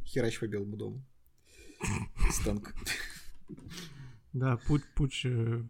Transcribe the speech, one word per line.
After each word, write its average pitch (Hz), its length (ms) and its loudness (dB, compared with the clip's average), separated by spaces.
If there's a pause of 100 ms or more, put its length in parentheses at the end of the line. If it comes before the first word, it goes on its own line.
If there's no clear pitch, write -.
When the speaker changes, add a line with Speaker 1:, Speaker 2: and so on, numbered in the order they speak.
Speaker 1:
«Херач 117 360 2
по 113 60 0
Белому 104 300 -4
дому». 107 280 -8 (1200)
Из - 160 2
танка. - 280 0 (1600)
Speaker 2:
Да, 127 240 4
путь, 147 260 4 (120)
путь, - 300 2
э, 117 460 2